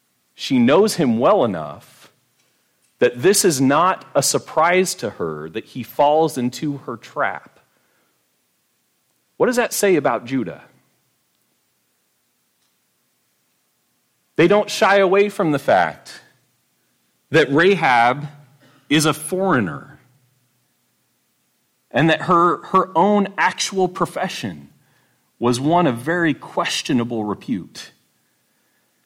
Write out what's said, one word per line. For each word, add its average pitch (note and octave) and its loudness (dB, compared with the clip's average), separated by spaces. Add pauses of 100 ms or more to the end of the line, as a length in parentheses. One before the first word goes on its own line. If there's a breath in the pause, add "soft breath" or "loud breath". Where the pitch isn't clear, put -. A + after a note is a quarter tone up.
(360)
She C3 -2
knows F3 4
him A#2+ 0
well D#3+ 2
enough E2+ -10 (1000)
that B2 0
this G3 2
is D3 2
not D#3 2
a C#3+ 0
surprise F3 0
to G#2+ -8
her D#2+ -8
that G#2 -12
he - -14
falls D3 0
into C3+ -6
her A#2 -12
trap. - -8 (1800)
What E3 2
does A#3+ 0
that A#3+ -2
say F#3+ 2
about B2 -2
Judah? A#2 -6 (3750)
They E3 4
don't G3+ 2
shy G3+ 2
away G3 4
from F#3+ -2
the C#3+ 0
fact F2 -2 (1120)
that C#3 4
Rahab C#3+ 2 (600 soft breath)
is D3+ 2
a D3+ 2
foreigner C#3 -4 (1900)
and C#3+ 2
that - 0
her, E3+ 2
her F#3 0
own G3+ 2 (100)
actual F#3 -2
profession B2+ -8 (720)
was A#2+ 0
one D#3+ 2
of A#2 -2
very D#3+ -2
questionable A#2+ -4
repute. - -8 (1160)